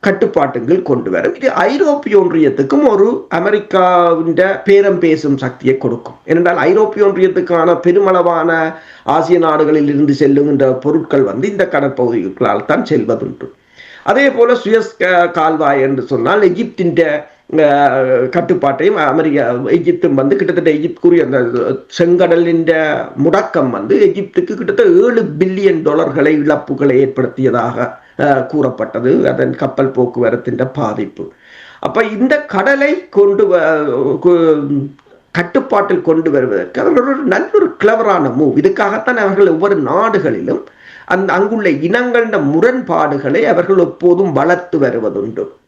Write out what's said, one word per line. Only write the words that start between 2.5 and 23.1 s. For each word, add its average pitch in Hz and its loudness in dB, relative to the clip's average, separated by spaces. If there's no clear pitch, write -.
ஒரு 208 4
அமெரிக்காவின் 175 0
பேரம் 196 4
பேசும் 156 0
சக்தியை 131 -2
கொடுக்கும். 120 -6
ஏனென்றால் 170 0
ஐரோப்பிய 202 2
ஒன்றியத்துக்கான 175 0
பெருமளவான 175 2
ஆசிய 165 2
நாடுகளில் 151 2
இருந்து 143 2
செல்லுகின்ற 139 2
பொருட்கள் 143 0
வந்து 127 -4
இந்த 190 -2
கடற்பகுதிகளால் 117 -2
தான் 143 -2
செல்வதுண்டு. 117 -4
அதே 254 2
போல 233 2
சுயஸ் 220 -2
க-, 175 2
கால்வாய் 156 0
என்று 135 -2
சொன்னால் 139 0
எகிப்தின், 175 0
அஹ், 135 2
கட்டுப்பாட்டையும் 170 0
அமெரிக்கா, 147 0
எகிப்தும் 165 0
வந்து 135 2
கிட்டத்தட்ட 165 0
எகிப்து 151 -4
கூறிய 170 4
அந்த 131 -2
செங்கடலின் 170 2